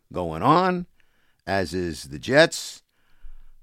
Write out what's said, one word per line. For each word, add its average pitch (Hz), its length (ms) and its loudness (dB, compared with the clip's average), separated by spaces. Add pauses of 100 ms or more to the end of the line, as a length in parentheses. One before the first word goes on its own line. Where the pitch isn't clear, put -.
(140)
going 82 280 -4
on, 180 440 4 (600)
as 95 280 -2
is 87 320 -4
the 71 140 -12
Jets, 139 640 2 (800)